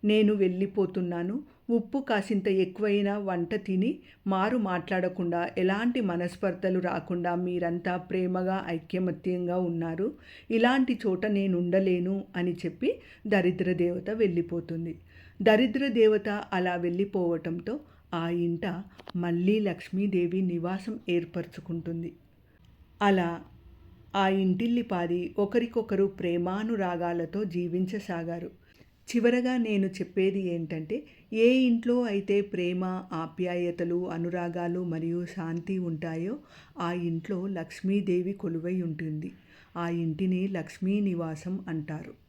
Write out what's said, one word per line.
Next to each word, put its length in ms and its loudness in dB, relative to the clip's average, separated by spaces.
"నేను 300 6
వెళ్ళిపోతున్నాను, 1080 0
ఉప్పు 280 0
కాసింత 500 0
ఎక్కువైనా 720 2
వంట 360 -2
తిని 440 0
మారు 300 2
మాట్లాడకుండా 1000 0
ఎలాంటి 420 2
మనస్పర్ధలు 800 0
రాకుండా 560 -2
మీరంతా 640 -2
ప్రేమగా 720 0
ఐకమత్యంగా 920 -2
ఉన్నారు, 560 -2
ఇలాంటి 560 4
చోట 200 0
నేనుండలేను" 960 2
అని 160 0
చెప్పి 460 -2
దరిద్ర 460 2
దేవత 380 0
వెళ్ళిపోతుంది. 880 0
దరిద్ర 460 4
దేవత 400 6
అలా 460 0
వెళ్ళిపోవటంతో 1040 -2
ఆ 140 -2
ఇంట 540 -2
మళ్ళీ 440 2
లక్ష్మీదేవి 840 0
నివాసం 680 -2
ఏర్పరచుకుంటుంది. 1040 -4
అలా 380 4
ఆ 120 4
ఇంటిల్లిపాది 1120 0
ఒకరికొకరు 680 0
ప్రేమానురాగాలతో 1400 -2
జీవించసాగారు. 1040 -4
చివరగా 400 4
నేను 300 2
చెప్పేది 680 0
ఏంటంటే, 480 -4
ఏ 160 8
ఇంట్లో 540 4
అయితే 380 2
ప్రేమ, 440 -2
ఆప్యాయతలు, 960 -2
అనురాగాలు 760 -4
మరియు 400 -2
శాంతి 540 -4
ఉంటాయో 600 -4
ఆ 140 -2
ఇంట్లో 540 -4
లక్ష్మీదేవి 840 -2
కొలువై 500 -4
ఉంటుంది. 500 -4
ఆ 120 -4
ఇంటిని 600 0
లక్ష్మీ 520 -2
నివాసం 680 -2
అంటారు. 460 -6